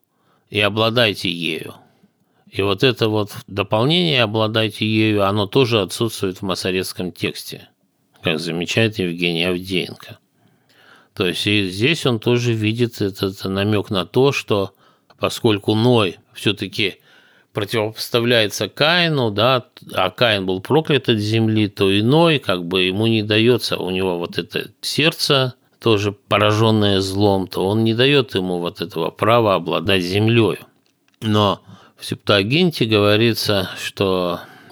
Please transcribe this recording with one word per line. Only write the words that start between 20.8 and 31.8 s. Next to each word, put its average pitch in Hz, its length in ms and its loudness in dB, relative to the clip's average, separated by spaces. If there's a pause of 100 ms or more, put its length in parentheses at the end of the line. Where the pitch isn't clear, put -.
от 113 80 2
земли, 107 500 2
то 98 220 0
и 101 100 2
Ной, 151 380 4
как 90 260 -4
бы, 90 200 0
ему 95 220 0
не 113 160 2
даётся, 110 540 2
у 85 140 -4
него 92 280 -2
вот 87 200 -8
это - 320 -6 (100)
сердце, 139 760 0 (240)
тоже 104 340 0
поражённое 104 880 2
злом, 98 460 0
то 90 200 -4
он 110 180 0
не 113 80 2
даёт 135 420 2
ему 92 240 -2
вот 85 220 -6
этого 82 300 -4
права 107 460 2
обладать 85 460 0
землёю. 104 580 2 (600)
Но 104 400 2 (380)